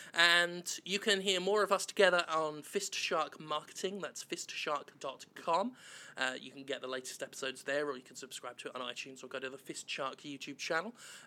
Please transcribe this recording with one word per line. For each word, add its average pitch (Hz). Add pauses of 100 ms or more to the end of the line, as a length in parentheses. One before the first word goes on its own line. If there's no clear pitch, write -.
(140)
And 175 (140)
you 190
can 202
hear 190
more 202
of 190
us 190
together 180
on 156
Fist -
Shark -
Marketing. 156
That's 143
fist -
shark -
dot 135
com. 185 (440)
Uh, 127
you 135
can 139
get 135
the 131
latest 131
episodes 131
there, 143
or 139
you 127
can -
subscribe 123
to -
it -
on 127
iTunes 127
or 131
go 131
to 131
the 135
Fist -
Shark 135
YouTube 143
channel. 175 (340)